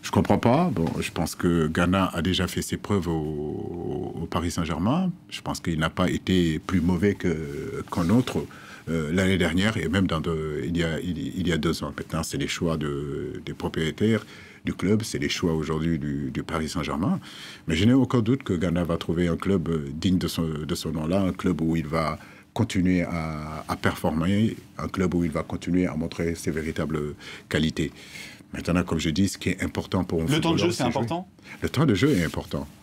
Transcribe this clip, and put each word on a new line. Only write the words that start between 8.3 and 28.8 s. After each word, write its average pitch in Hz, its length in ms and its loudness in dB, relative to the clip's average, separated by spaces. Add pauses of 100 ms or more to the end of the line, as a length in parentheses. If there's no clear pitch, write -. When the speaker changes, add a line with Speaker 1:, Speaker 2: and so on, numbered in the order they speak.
Speaker 1:
euh, 80 220 0
l'année 95 260 4
dernière. 90 400 2
Et 80 120 -2
même 92 180 4
dans 80 140 0
de, 78 440 -2
il 85 120 -2
y 82 60 2
a, 78 160 0
il, 85 180 -4
il - 300 -2
y - 40 2
a 80 60 2
deux 76 260 0
ans. 71 140 -6
Maintenant, 78 260 -4
c'est - 140 -6
les 69 100 -2
choix 82 300 0
de, 71 680 -4
des - 80 -8
propriétaires 104 720 0 (380)
du - 100 -2
club, 107 300 2
c'est - 160 -4
les 71 100 -2
choix 85 240 0
aujourd'hui 80 460 0
du, 71 320 -4
du - 100 -4
Paris 80 280 -4
Saint-Germain. 78 500 0 (480)
Mais 82 80 2
je 90 100 4
n'ai 120 80 8
aucun 127 280 4
doute 123 200 2
que - 120 -2
Ghana 87 300 2
va 85 140 0
trouver 87 300 0
un 85 100 0
club, 90 320 2
euh, 76 240 -2
digne 92 240 2
de 80 100 2
son, 82 200 0 (180)
de 85 100 -2
son 82 160 -6
nom-là, 80 300 0
un 90 120 2
club 85 280 0
où 82 140 2
il 80 100 0
va 76 320 -2 (360)
continuer 90 500 2
à, 78 640 -6
à - 80 0
performer, 92 800 2 (220)
un 80 100 -6
club 90 260 0
où 87 100 2
il 85 60 0
va 78 140 -2
continuer 90 420 0
à 78 100 -2
montrer 82 380 -2
ses - 160 -4
véritables 78 680 -4 (340)
qualités. 78 420 0 (640)
Maintenant, 87 300 0